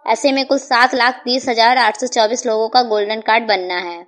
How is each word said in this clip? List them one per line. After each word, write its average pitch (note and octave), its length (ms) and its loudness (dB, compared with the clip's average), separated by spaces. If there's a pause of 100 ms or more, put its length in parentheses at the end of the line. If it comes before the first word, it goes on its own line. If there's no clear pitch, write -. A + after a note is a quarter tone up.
ऐसे A#3 260 0
में C4+ 140 -2
कुल C4+ 120 0
सात B3+ 360 2
लाख B3 300 0
तीस B3+ 240 -4
हजार A#3+ 300 4
आठ A3 180 2
सौ B3+ 100 -4
चौबीस A#3 400 0
लोगों A3 220 0
का B3 140 2
गोल्डन G#3+ 380 -2
कार्ड A3 260 0
बनना F#3 320 -2
है। F3 300 -8